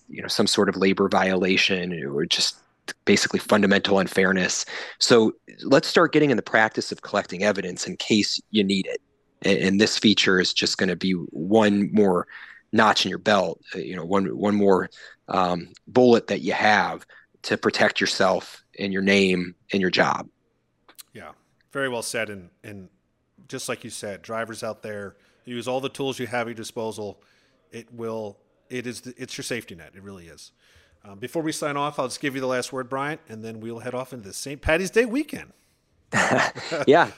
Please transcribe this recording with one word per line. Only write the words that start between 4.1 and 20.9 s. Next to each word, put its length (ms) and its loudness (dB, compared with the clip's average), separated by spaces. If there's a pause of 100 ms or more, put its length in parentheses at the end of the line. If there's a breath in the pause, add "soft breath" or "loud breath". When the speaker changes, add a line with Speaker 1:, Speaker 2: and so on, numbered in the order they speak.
Speaker 1:
So 340 6 (300)
let's 260 4
start 240 4
getting 180 4
in 60 4
the 60 -2
practice 500 2
of 100 -12
collecting 400 -2
evidence 440 -2
in 100 -8
case 440 0 (100)
you 120 2
need 240 0
it. 140 -8 (440)
A-, 220 2
and 140 2
this 180 4
feature 420 4
is 120 -2
just 260 -2
gonna 180 -2
be 160 -2
one 800 0
more 360 2 (440 loud breath)
notch 320 4
in 40 -2
your 100 -6
belt, 420 0 (140)
uh, 40 -8
you 180 -8
know, 80 -10
one, 220 0 (120)
one 160 0
more, 340 4 (400 loud breath)
um, 400 0 (200)
bullet 400 6
that 120 -2
you 120 -4
have 520 0 (380 soft breath)
to 140 -2
protect 440 0
yourself 640 0 (160)
and 140 -4
your 100 -2
name 520 2 (180)
and 80 0
your 100 2
job. 380 0 (840)